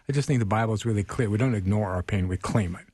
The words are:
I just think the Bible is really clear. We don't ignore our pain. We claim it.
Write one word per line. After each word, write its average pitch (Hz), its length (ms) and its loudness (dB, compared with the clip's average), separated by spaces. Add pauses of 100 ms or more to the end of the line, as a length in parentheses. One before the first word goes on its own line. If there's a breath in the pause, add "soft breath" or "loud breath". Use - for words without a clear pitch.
I - 20 -2
just 139 160 0
think 135 120 2
the 110 60 2
Bible 110 280 0
is 101 100 -2
really 104 220 0
clear. - 240 -2
We 104 80 0
don't 123 180 2
ignore 98 360 0
our 92 120 -2
pain. 92 240 0
We 90 80 -2
claim 92 400 0
it. - 180 -16